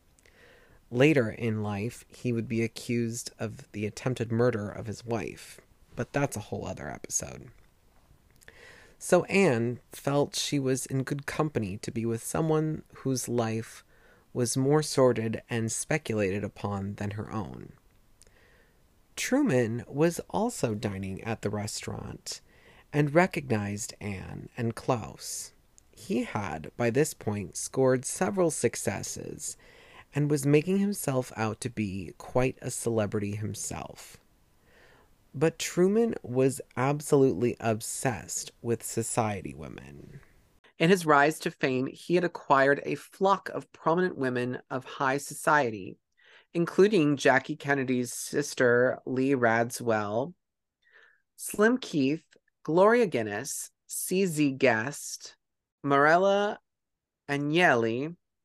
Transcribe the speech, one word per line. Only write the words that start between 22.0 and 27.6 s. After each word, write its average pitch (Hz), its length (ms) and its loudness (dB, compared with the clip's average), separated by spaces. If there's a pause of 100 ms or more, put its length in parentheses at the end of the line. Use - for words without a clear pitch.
and 147 220 0
recognized 117 840 0
Anne 95 560 -10
and 117 180 -4
Klaus. - 800 -6 (380)
He 226 320 -6
had, 80 560 -6
by 120 100 2
this 139 240 0
point, 104 440 -6
scored 131 500 0